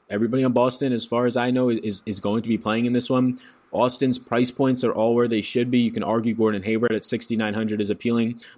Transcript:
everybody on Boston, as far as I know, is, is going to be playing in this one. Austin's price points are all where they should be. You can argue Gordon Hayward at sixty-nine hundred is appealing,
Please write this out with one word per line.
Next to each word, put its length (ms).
everybody 360
on 80
Boston, 400
as 120
far 200
as 100
I 160
know, 180
is, 360
is 160
going 220
to 60
be 80
playing 280
in 80
this 160
one. 300
Austin's 460
price 320
points 340
are 80
all 220
where 120
they 140
should 280
be. 100
You 120
can 120
argue 300
Gordon 300
Hayward 300
at 100
sixty-nine 520
hundred 260
is 80
appealing, 500